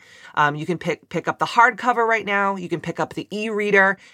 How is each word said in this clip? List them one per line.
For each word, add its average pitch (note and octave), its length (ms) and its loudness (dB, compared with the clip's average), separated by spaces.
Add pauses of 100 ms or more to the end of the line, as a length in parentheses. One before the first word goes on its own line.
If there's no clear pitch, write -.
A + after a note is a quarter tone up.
(360)
Um, D3 200 2
you D3+ 100 -8
can E3+ 120 -2
pick, - 320 -6
pick E3 180 -6
up D#3 100 -2
the D#3+ 80 -2
hardcover A#3 600 2
right A3+ 180 0
now. G3+ 300 0
You F3 140 -8
can D#3 120 -4
pick E3+ 180 -6
up D#3+ 140 -4
the - 160 -8
e-reader. G3+ 680 2 (160)